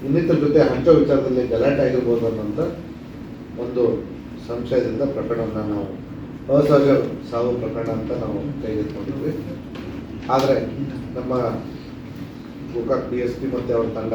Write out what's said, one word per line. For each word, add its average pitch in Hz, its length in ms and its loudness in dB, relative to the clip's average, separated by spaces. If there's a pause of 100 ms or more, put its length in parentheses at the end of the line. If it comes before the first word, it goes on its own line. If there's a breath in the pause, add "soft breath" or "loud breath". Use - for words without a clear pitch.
ಇನ್ನಿತರ 165 300 4
ಜೊತೆ 147 240 6
ಹಂಚೋ 131 320 6
ವಿಚಾರದಲ್ಲಿ 131 560 6
ಗಲಾಟೆ 135 340 4
ಆಗಿರ್ಬೋದು 117 460 2
ಅನ್ನೋಂಥ 107 320 -2 (1000)
ಒಂದು 120 480 0 (400)
ಸಂಶಯದಿಂದ 120 540 0
ಪ್ರಕರಣವನ್ನ 113 720 -2
ನಾವು 95 340 -6 (500)
ಅಸಹಜ 147 320 6 (420)
ಸಾವು 120 220 0
ಪ್ರಕರಣ 113 460 -4
ಅಂತ 107 120 -4
ನಾವು - 520 -4
ಕೈಗೆತ್ತಿಕೊಂಡಿದ್ವಿ. 135 840 -4 (840)
ಆದ್ರೆ - 300 4 (540)
ನಮ್ಮ 127 220 -2 (1400)
ಗೋಕಾಕ್ 120 380 -2
ಡಿ 123 60 -2
ಎಸ್ 120 180 -2
ಪಿ 135 120 -6
ಮತ್ತೆ 123 260 -2
ಅವ್ರ 113 140 2
ತಂಡ 113 280 -4